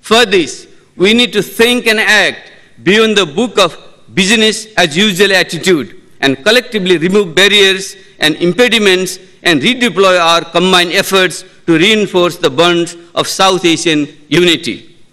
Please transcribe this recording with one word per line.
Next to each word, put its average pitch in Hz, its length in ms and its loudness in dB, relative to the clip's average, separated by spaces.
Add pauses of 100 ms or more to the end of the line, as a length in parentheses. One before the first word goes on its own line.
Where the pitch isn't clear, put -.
For 226 240 2
this, 185 440 -2 (280)
we 196 160 2
need 233 220 0
to 208 80 0
think 233 440 -2
and 220 140 -2
act 190 500 -2 (320)
beyond 214 340 2
the 196 100 0
book 190 320 -4
of 175 180 0 (360)
business 214 540 0 (100)
as 170 200 0
usual 196 360 0
attitude 170 680 -2 (200)
and 135 240 0
collectively 214 540 0
remove 185 360 0
barriers 190 600 2 (240)
and 151 160 -2
impediments 185 800 0 (240)
and 156 180 0
redeploy 190 600 0
our 165 240 2
combined 180 480 0
efforts 185 520 -2 (220)
to 170 100 2
reinforce 185 600 0
the 156 140 -2
bonds 170 460 0 (180)
of 151 120 -2
South 190 380 0
Asian 156 420 0 (220)
unity. 156 680 -2 (160)